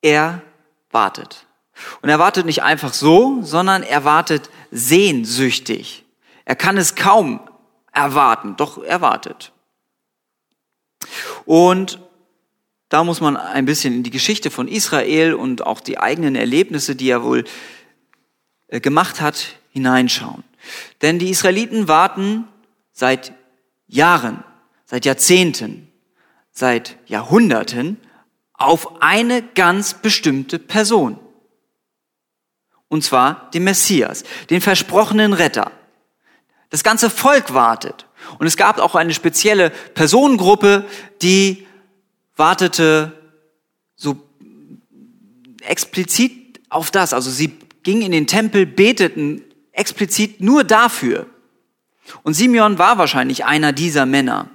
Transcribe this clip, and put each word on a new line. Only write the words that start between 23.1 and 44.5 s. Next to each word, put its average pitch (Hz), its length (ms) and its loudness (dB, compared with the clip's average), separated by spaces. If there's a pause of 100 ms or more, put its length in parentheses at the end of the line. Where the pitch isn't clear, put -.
Jahren, 139 560 0 (420)
seit 123 200 -6
Jahrzehnten, 135 840 0 (640)
seit 123 540 -4
Jahrhunderten 156 920 0 (600)
auf - 440 0
eine 233 420 0
ganz 196 500 0
bestimmte 156 680 -2
Person. 202 600 0 (1700)
Und 151 160 -4
zwar - 480 0
den 170 120 -4
Messias, 185 600 0 (260)
den 180 120 2
versprochenen 208 720 2
Retter. 165 380 0 (960)
Das 156 140 -6
ganze 220 260 2
Volk 269 440 2
wartet. 117 540 0 (320)
Und 156 80 -2
es 160 100 -2
gab 202 220 2
auch - 160 0
eine 165 180 0
spezielle 180 560 0
Personengruppe, 202 1160 2 (360)
die 190 460 2 (680)
wartete 160 800 2 (840)
so 143 220 -6 (1400)